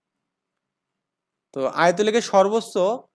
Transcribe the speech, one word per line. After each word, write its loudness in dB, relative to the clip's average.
তো -4
আয়তলেখের 0
সর্বোচ্চ, 0